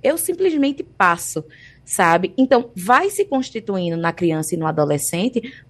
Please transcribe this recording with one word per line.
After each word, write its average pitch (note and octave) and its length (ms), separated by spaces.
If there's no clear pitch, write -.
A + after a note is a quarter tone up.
eu D4+ 140
simplesmente D#4+ 680
passo, F3 600
sabe? F#3+ 520
Então, B3+ 380
vai B3 340
se G4+ 140
constituindo G#3 720
na E3 160
criança D#3+ 440
e - 20
no D#3+ 80
adolescente D#3+ 880